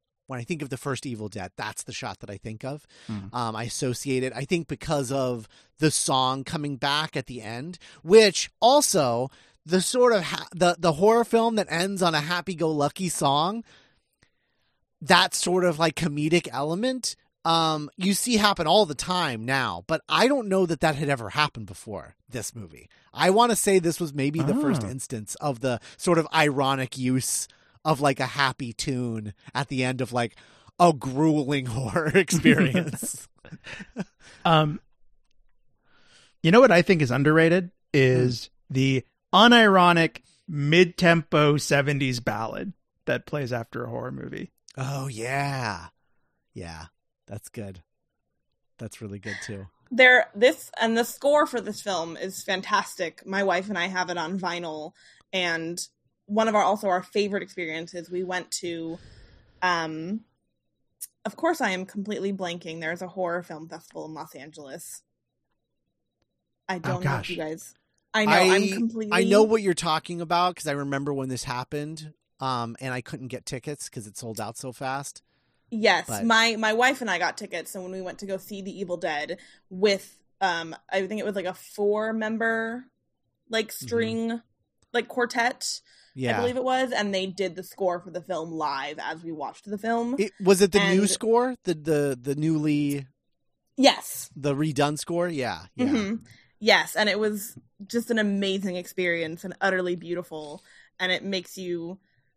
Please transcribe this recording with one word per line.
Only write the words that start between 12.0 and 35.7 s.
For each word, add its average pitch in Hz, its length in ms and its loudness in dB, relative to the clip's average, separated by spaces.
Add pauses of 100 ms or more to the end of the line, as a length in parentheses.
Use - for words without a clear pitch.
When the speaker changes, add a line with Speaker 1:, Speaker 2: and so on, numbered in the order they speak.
Speaker 1:
on 165 120 4
a 151 60 0
happy-go-lucky 165 880 -2
song, 160 560 0 (1400)
that 180 340 4
sort 180 300 2
of, 160 140 2
like, 165 160 2
comedic 156 580 0
element, 185 640 -4 (300)
um, 160 500 2
you 185 160 0
see 233 240 0
happen 202 300 2
all 196 180 8
the 147 100 -4
time 151 520 -2
now, 117 400 -2
but 160 240 -2
I 170 180 4
don't 262 200 0
know 190 180 2
that 160 140 -2
that 156 160 2
had 143 120 -4
ever 117 220 -2
happened 143 360 0
before 95 500 -14 (120)
this - 260 -10
movie. 78 360 -18 (240)
I 170 160 2
wanna 226 260 4
say 190 220 4
this 165 220 0
was 156 120 -6
maybe 143 300 -2
the 143 140 2
first 262 280 0
Speaker 2:
Ah. 95 60 -6
Speaker 1:
instance 120 460 -10
of 135 240 -4
the 123 200 -2 (160)
sort 170 220 2
of 156 160 2
ironic 135 640 2
use 127 500 -2 (360)
of, 156 160 2
like, 139 180 2
a 131 80 0
happy 131 460 -2
tune 117 600 -6 (220)
at 131 140 -4
the 127 160 -2
end 131 160 -2
of, 117 120 -6
like, 120 220 -2 (460)
a 175 120 8
grueling 139 760 0
<laughs> - 0 -
horror 131 480 -2
experience. 180 1160 2
Speaker 2:
<laughs> - 60 -20 (1080)
Um, 156 360 4 (1600)